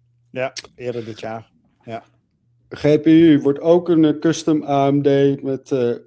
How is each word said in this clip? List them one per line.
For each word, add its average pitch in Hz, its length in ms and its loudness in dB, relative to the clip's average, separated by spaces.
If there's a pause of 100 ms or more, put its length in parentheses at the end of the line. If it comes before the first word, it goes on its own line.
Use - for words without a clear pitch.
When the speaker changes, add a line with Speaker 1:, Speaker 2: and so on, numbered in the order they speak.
(300)
Speaker 1:
Ja, 127 220 -10 (220)
eerder 120 300 -10
dit 107 160 -16
jaar. 113 300 -14 (340)
Ja. 113 200 -14 (640)
Speaker 2:
G 151 320 0
P 151 60 -12
U 160 340 6
wordt 139 200 -2
ook 175 280 2
een, 160 160 2
eh, 147 140 0
custom 156 440 -2
A 139 280 0
M 143 120 0
D 139 400 0
met, 135 300 -8
eh, 123 180 0 (160)